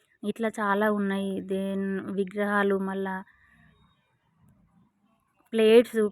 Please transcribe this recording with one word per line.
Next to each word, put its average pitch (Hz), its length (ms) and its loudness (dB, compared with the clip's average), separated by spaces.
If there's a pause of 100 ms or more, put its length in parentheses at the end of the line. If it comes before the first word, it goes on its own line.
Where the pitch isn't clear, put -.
(240)
ఇట్లా 220 240 -4
చాలా 214 420 0
ఉన్నాయి. 196 500 -2
దెన్ 196 600 -6
విగ్రహాలు, 202 800 -2
మళ్ళా 190 460 -6 (2250)
ప్లేట్స్, 220 600 6